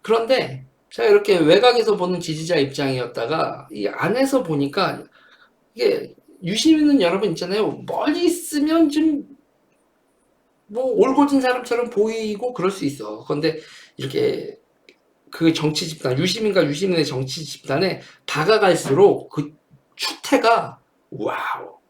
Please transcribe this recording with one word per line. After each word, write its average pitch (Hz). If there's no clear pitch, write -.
그런데 226
제가 -
이렇게 208
외곽에서 208
보는 180
지지자 160
입장이었다가 135
이 104
안에서 262
보니까 147
이게 -
유시민은 285
여러분 190
있잖아요. 190
멀리 349
있으면 320
좀 302
뭐 254
올곧은 269
사람처럼 247
보이고 220
그럴 185
수 -
있어. 110
그런데 156
이렇게 -
그 160
정치 156
집단, 135
유시민과 190
유시민의 160
정치 135
집단에 165
다가갈수록 180
그 -
추태가 -
와우. -